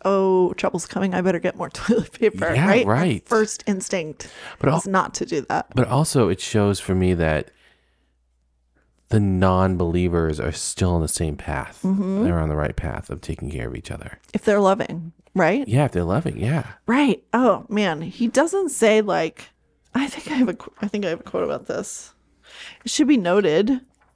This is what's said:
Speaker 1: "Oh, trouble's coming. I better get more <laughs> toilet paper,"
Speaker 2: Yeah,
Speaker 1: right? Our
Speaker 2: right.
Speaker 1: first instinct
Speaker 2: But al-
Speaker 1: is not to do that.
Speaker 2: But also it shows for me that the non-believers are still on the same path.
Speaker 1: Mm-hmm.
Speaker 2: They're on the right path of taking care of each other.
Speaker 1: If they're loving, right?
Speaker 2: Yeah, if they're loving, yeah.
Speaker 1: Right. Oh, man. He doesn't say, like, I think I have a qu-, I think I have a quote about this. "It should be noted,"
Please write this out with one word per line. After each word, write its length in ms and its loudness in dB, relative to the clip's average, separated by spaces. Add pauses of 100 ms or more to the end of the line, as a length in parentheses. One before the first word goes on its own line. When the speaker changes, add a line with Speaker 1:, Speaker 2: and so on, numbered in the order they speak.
Speaker 1:
"Oh, 480 2
trouble's 320 -4
coming. 300 -4
I 60 0
better 180 0
get 160 -2
more 140 -6
<laughs> 40 -16
toilet 400 -2
paper," 400 0
Speaker 2:
Yeah, 140 2
Speaker 1:
right? 180 4
Our 60 2
Speaker 2:
right. 360 0
Speaker 1:
first 380 0
instinct 640 -6 (300)
Speaker 2:
But 100 2
al- 80 4
Speaker 1:
is 100 -6
not 280 0
to 100 -6
do 240 -4
that. 240 -2
Speaker 2:
But 140 0
also 420 2
it 100 0
shows 400 0
for 140 -4
me 220 2
that 340 0 (1600)
the 100 2
non-believers 1200 2
are 120 -4
still 420 -2
on 80 2
the 60 0
same 280 -4
path. 480 -8
Speaker 1:
Mm-hmm. 400 0
Speaker 2:
They're 160 2
on 100 0
the 60 -2
right 200 -2
path 340 -8
of 120 -10
taking 300 -8
care 160 -8
of 80 -10
each 160 -12
other. 280 -14 (140)
Speaker 1:
If 120 -6
they're 160 4
loving, 500 0 (240)
right? 320 2
Speaker 2:
Yeah, 180 4
if 60 -2
they're 140 -2
loving, 340 -2
yeah. 260 -2 (200)
Speaker 1:
Right. 360 2 (120)
Oh, 340 2
man. 360 -2
He 240 -2
doesn't 420 0
say, 320 4
like, 480 -4 (440)
I 140 -2
think 240 -12
I 40 -4
have 120 4
a 60 -2
qu-, 180 -16 (100)
I 60 -2
think 180 -4
I 40 -2
have 120 -4
a 20 -20
quote 200 -4
about 220 -4
this. 480 -8 (720)
"It 60 -8
should 160 2
be 100 6
noted," 640 2 (340)